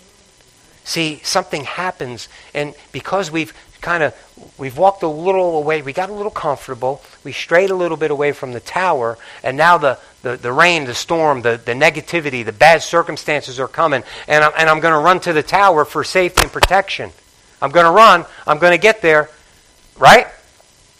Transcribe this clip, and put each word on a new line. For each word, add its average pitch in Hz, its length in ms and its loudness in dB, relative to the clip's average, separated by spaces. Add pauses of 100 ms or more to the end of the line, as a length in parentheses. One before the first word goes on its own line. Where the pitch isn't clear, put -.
(840)
See, 156 400 -6
something 185 400 -4
happens, 139 640 -10 (260)
and 147 200 -8 (180)
because 165 380 -6
we've 160 220 -6 (300)
kind 170 200 -4
of, - 540 -8
we've 135 200 -12
walked 190 260 0
a 170 60 -2
little 175 500 -2
away, 151 240 -2
we 135 100 -12
got 180 160 -6
a 208 60 -14
little 208 180 -8
comfortable, 131 720 -6 (220)
we 139 80 -14
strayed 190 380 0
a 190 40 -4
little 170 240 -4
bit 156 120 -2
away 147 220 -2
from 131 200 -12
the 120 80 -10
tower, 139 580 -4 (240)
and 131 140 -6
now 165 200 4
the, 139 220 -2 (240)
the, 127 140 -6
the 120 160 -6
rain, 165 340 2
the 120 80 -8
storm, 151 480 -2
the, 120 200 -2
the 120 120 -4
negativity, 147 720 -2
the 107 80 -8
bad 151 300 4
circumstances 151 800 -4
are 123 80 -6
coming, 147 340 -2 (240)
and 151 160 2
I'm, 151 140 4
and 160 140 2
I'm 156 100 2
gonna 160 180 2
run 170 220 2
to 175 140 -4
the 151 80 0
tower 180 420 2
for 143 200 -6
safety - 400 0
and - 80 -6
protection. 147 600 -2 (480)
I'm 139 100 -4
gonna 170 220 4
run, 190 320 8 (220)
I'm 151 120 0
gonna 175 200 4
get 214 240 2
there, 156 260 2 (720)
right? 196 280 8 (720)